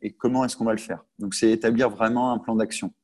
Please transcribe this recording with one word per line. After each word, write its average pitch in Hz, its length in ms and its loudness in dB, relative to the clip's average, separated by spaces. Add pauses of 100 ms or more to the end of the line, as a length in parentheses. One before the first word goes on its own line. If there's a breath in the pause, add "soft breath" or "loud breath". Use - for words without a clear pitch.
et 104 100 -6
comment 127 320 0
est-ce 123 120 -4
qu'on - 80 -4
va 113 80 2
le 107 60 -2
faire. - 260 -10 (160)
Donc, 101 140 -6
c'est 110 180 4
établir 117 360 2
vraiment 120 440 0
un 117 60 -2
plan 113 180 -2
d'action. 107 360 -2 (120)